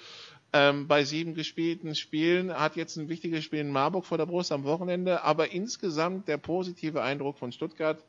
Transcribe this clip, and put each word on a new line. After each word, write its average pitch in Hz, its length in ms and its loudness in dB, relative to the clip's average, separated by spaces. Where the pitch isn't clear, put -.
Ähm, 143 360 6
bei 147 160 6
sieben 160 320 -4
gespielten 165 580 -4
Spielen 175 580 2
hat 151 240 0
jetzt 160 200 -6
ein 156 120 -8
wichtiges 160 360 -4
Spiel 156 160 -4
in 147 100 -2
Marburg 151 360 2
vor 170 120 -2
der 156 80 0
Brust 175 260 -2
am 143 120 -2
Wochenende. 180 600 0
Aber 156 280 2
insgesamt 185 760 -2
der 151 100 0
positive 160 680 -4
Eindruck 139 340 -2
von 123 140 -8
Stuttgart 156 580 -4